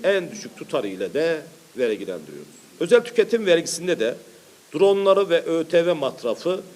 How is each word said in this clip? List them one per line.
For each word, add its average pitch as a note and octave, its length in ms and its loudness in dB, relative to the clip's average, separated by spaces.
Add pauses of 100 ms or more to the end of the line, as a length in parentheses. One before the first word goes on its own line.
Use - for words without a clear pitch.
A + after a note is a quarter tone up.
en F3+ 280 0
düşük - 260 -14
tutarı C3 300 -4
ile F#2+ 260 -6
de D#3+ 280 0 (360)
vergilendiriyoruz. F2 680 -4 (320)
Özel A3 240 4
tüketim A3 420 0
vergisinde E3+ 540 0
de A2+ 160 -2 (580)
dronları G3 560 4
ve E3 120 2
Ö E3 220 -2
T E3+ 220 2
V F3 80 2
masrafı C#3+ 680 -4 (140)